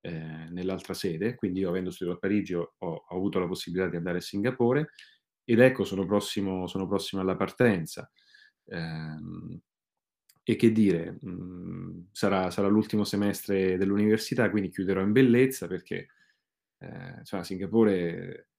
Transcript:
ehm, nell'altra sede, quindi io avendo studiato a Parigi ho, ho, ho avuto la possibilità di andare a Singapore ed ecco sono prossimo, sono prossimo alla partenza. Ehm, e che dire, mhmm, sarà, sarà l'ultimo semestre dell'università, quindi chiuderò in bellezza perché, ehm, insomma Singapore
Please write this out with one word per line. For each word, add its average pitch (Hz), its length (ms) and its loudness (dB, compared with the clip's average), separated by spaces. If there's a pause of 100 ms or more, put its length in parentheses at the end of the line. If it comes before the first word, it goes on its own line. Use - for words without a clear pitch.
ehm, 80 500 -10
nell'altra 92 420 -4
sede, 90 420 -2
quindi 95 260 -2
io 92 80 0
avendo 92 200 -2
studiato 87 300 -6
a - 20 -8
Parigi 95 320 0
ho, 85 240 -4
ho, 85 160 -6 (160)
ho 87 60 -8
avuto 95 240 0
la 87 80 0
possibilità 90 420 -2
di 87 80 -4
andare 87 220 -4
a - 20 -6
Singapore 123 680 0 (540)
ed 117 160 4
ecco 127 240 8
sono 95 220 -2
prossimo, 95 640 0
sono 95 200 -4
prossimo 95 340 -2
alla 92 140 0
partenza. 95 720 0 (580)
Ehm, 82 920 -10 (880)
e 110 80 2
che 113 160 6
dire, 90 500 2
mhmm, 90 920 -12
sarà, 95 400 0
sarà 98 160 0
l'ultimo 107 360 2
semestre 98 760 0
dell'università, 104 720 2
quindi 98 180 0
chiuderò 95 320 -2
in 101 100 2
bellezza 127 560 6
perché, 92 400 -8 (720)
ehm, 90 400 -16
insomma 92 240 -8
Singapore 92 1160 0